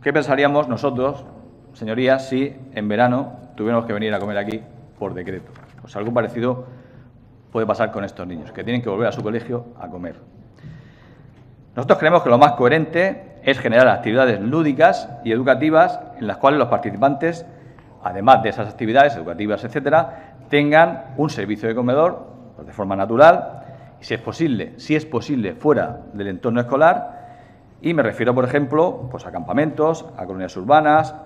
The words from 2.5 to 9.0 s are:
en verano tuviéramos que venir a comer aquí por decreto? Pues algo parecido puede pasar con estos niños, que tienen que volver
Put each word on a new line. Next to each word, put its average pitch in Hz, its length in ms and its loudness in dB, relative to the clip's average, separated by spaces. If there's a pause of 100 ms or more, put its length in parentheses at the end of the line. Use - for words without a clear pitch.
en 104 160 -6
verano 123 460 0 (200)
tuviéramos 117 320 -2
que 113 60 -6
venir 107 200 -4
a 101 60 -2
comer 101 200 -4
aquí 107 220 -6 (380)
por 95 160 -8
decreto? 90 380 -10 (280)
Pues - 140 -20
algo 107 180 -6
parecido 120 540 -2 (880)
puede 113 140 -2
pasar 107 260 0
con 101 120 -8
estos 95 220 -12
niños, 80 260 -12
que 92 100 -12
tienen 120 200 -4
que 113 80 -6
volver 107 180 -2